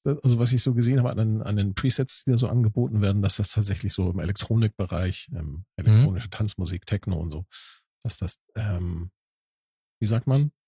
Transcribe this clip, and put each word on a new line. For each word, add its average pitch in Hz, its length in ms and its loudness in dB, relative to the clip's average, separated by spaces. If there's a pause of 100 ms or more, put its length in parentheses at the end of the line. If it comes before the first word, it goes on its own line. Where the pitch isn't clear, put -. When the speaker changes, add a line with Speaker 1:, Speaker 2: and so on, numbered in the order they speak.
Speaker 1:
äh, 143 180 0
also 120 160 4
was 123 140 2
ich 120 100 2
so 131 100 2
gesehen 120 260 2
habe 123 120 2
an - 60 -6
den, 110 260 2
an 104 120 -2
den 101 200 0
Presets, - 480 -2
die 131 80 0
da 117 60 4
so 123 100 0
angeboten 113 540 2
werden, 101 200 2
dass 98 140 0
das - 160 -4
tatsächlich 98 420 -2
so 90 160 0
im 90 100 -2
Elektronikbereich, 95 1120 -2
ähm, 82 120 -8
Speaker 2:
Mhm. 76 200 -10 (100)
Speaker 1:
elektronische 107 560 4
Tanzmusik, 92 560 -4
Techno 95 320 -2
und 82 100 -4
so, 78 160 -8 (580)
dass - 140 -6
das, - 220 -8 (160)
ähm, 90 560 -4 (880)
wie 110 80 -2
sagt 113 180 0
man, 143 260 2 (160)